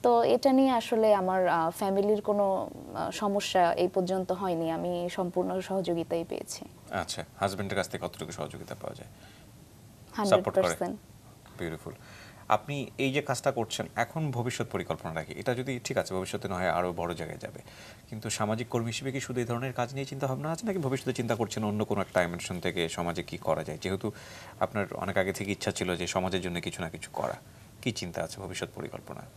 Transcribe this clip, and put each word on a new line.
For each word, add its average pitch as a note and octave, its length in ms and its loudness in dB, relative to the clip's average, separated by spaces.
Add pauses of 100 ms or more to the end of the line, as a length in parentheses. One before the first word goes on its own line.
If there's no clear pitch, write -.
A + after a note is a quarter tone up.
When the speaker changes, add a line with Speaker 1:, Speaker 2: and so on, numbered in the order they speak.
Speaker 1:
তো A#3 200 8
এটা B3 280 6
নিয়ে C4+ 200 8
আসলে A3 420 6
আমার, F#3 340 6
আহ, E3 220 4
ফ্যামিলির G3+ 520 4
কোনো, G3+ 480 2 (260)
আহ, - 160 -2
সমস্যা G3 640 4
এই F3+ 140 4
পর্যন্ত F#3 440 0
হয়নি, F3 400 0
আমি F3 400 -2
সম্পূর্ণ F#3 500 0
সহযোগিতাই E3+ 640 0
পেয়েছি। - 420 -8 (260)
Speaker 2:
আচ্ছা, F2 320 -4 (140)
হাজবেন্ডের G2 400 0
কাছ F#2+ 120 0
থেকে F2 180 -6
কতটুকু E2 240 -8
সহযোগিতা D2+ 440 -8
পাওয়া - 200 -8
যায়? - 140 -16
সাপোর্ট - 1400 -2
করে? F#3+ 120 4
Speaker 1:
হান্ড্রেড - 180 4
পার্সেন্ট। F3+ 200 -4 (600)
Speaker 2:
বিউটিফুল। E2 340 -6 (560)
আপনি C3+ 480 0
এই C3+ 140 2
যে C#3+ 100 2
কাজটা C#3 300 0
করছেন, A2+ 340 -2 (100)
এখন D3 360 -2
ভবিষ্যৎ A#2+ 400 -2
পরিকল্পনা E2 440 -4
রাখি, D#2 180 -6
এটা B2 200 -2
যদি B2+ 300 -4
ঠিক B2+ 140 -2
আছে, - 160 0
ভবিষ্যতে F#2+ 340 -4
না F#2+ 80 -2
হয় F2+ 140 2
আরও F2 240 2
বড় E2+ 220 -2
জায়গায় D#2+ 220 -8
যাবে, - 220 -10 (500)
কিন্তু A2 200 -8
সামাজিক A2 400 0
কর্মী A#2 180 0
হিসেবে C3 240 -4
কি C3+ 80 -4
শুধু B2+ 200 -4
এই A#2+ 60 0
ধরনের A#2+ 280 -4
কাজ B2 200 -2
নিয়ে C3+ 120 -4
চিন্তা C3+ 220 -4
ভাবনা C#3 240 -2
আছে, E3+ 140 -4
নাকি F#3+ 140 0
ভবিষ্যতে C3 340 0
চিন্তা A#2 220 2
করছেন G#2+ 280 -2
অন্য G#2 220 2
কোনো G2+ 160 0
একটা - 180 2
ডাইমেনশন F2 400 0
থেকে E2 300 0
সমাজে E2+ 340 -2
কি - 140 -8
করা D#2+ 260 0
যায়? D#2 180 -6
যেহেতু G2 300 -2 (480)
আপনার F#2+ 340 0
অনেক F#2+ 240 -2
আগে F#2+ 160 2
থেকে G2+ 180 -4
ইচ্ছা G2 200 0
ছিল F2+ 240 0
যে F2 120 -2
সমাজের F#2 340 2
জন্য F2 200 -2
কিছু - 200 -6
না E2 80 -4
কিছু - 240 -12
করা, - 220 -2 (460)
কি B2 100 0
চিন্তা E2+ 320 -4
আছে, F2+ 180 -8
ভবিষ্যৎ F#2 340 -6
পরিকল্পনা? - 460 -10 (160)